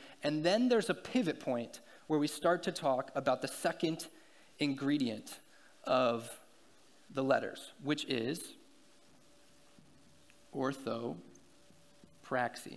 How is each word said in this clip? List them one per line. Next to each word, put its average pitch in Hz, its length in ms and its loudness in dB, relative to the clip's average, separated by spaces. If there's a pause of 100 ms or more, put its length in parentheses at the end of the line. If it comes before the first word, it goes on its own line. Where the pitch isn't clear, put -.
(220)
and 156 220 0
then 226 240 6
there's 226 220 4
a 175 40 2
pivot - 460 0
point 120 400 -4 (280)
where 156 100 4
we 147 100 2
start 170 360 2
to 185 80 0
talk 135 420 0
about 131 260 2
the 135 80 -2
second 165 600 -2 (500)
ingredient 139 800 0 (440)
of 117 460 2 (800)
the 135 140 -2
letters, 120 480 0 (100)
which 147 220 0
is 127 500 -4 (2000)
orthopraxy, 131 640 -4 (1600)